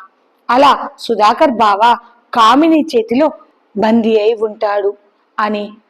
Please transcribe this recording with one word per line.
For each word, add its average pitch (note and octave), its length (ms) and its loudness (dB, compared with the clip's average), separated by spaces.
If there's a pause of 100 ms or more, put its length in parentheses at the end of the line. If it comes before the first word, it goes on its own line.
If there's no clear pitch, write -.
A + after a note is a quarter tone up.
(500)
అలా B3 380 2 (100)
సుధాకర్ A#3 520 0
బావ A3 460 2 (380)
కామిని C#4+ 500 2 (120)
చేతిలో A#3+ 340 0 (480)
బందీ A3 380 0
అయి G#3+ 180 0
ఉంటాడు" G#3 640 -4 (420)
అని G#3+ 320 -4 (200)